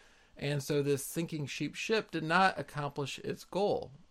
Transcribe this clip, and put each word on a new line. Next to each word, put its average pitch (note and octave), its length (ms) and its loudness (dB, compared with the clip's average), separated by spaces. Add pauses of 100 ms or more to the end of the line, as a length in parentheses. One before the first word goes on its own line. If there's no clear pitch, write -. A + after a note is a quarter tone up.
(360)
and C#3+ 240 -2
so D3 220 2
this C#3 240 2
sinking E3 400 -4
sheep - 300 -4
ship G#3+ 340 0
did D#3+ 140 -4
not F3+ 340 6
accomplish C#3+ 600 -4
its - 240 -6
goal. F3+ 480 0 (180)